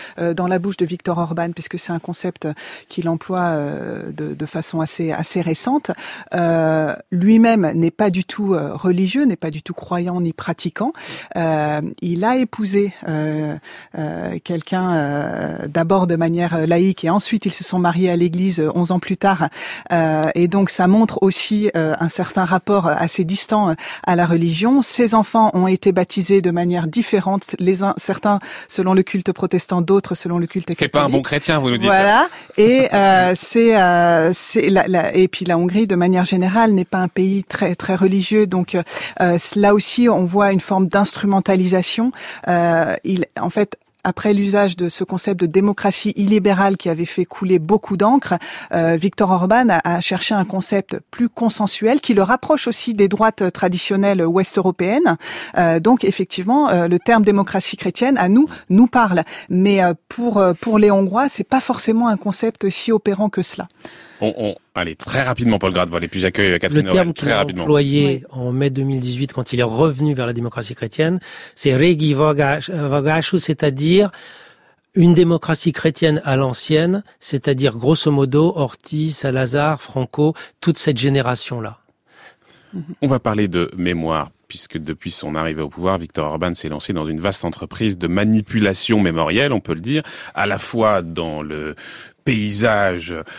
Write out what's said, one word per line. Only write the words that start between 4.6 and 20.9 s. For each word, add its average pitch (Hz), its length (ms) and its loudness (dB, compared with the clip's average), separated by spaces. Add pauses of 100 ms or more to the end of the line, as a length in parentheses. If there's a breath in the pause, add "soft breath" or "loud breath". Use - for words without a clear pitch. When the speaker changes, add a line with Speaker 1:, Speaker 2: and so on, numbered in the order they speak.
Speaker 1:
assez, 160 320 -4
assez 170 280 -4
récente. 185 500 -2 (440 loud breath)
Euh, 160 600 0 (160)
lui-même 214 640 4
n'est 165 160 2
pas 208 200 0
du 180 140 -2
tout, 196 300 -2
euh, 147 200 -4
religieux, 185 500 0
n'est 214 120 2
pas 165 140 -6
du 151 120 -10
tout - 120 -12
croyant 175 460 -4
ni 165 120 -2
pratiquant. 196 600 -6 (440 loud breath)
Euh, 151 440 0 (220)
il 175 220 -2
a 247 120 2
épousé, 202 560 -2 (160)
euh, 151 460 -4 (440 loud breath)
euh, 170 460 -6
quelqu'un, 180 520 -2
euh, 147 680 -4
d'abord 165 400 2
de 170 100 0
manière 170 500 0
laïque 175 380 2
et 165 60 0
ensuite 202 360 0
ils 180 60 -2
se - 120 -8
sont 185 140 -2
mariés 175 320 2
à 175 60 2
l'église, 175 440 0
euh, 156 140 2
onze 175 160 0
ans 180 100 2
plus - 160 -4
tard. 185 320 2 (440 loud breath)
Euh, 160 420 2
et 175 140 2
donc 196 220 2
ça 180 160 0
montre 214 360 4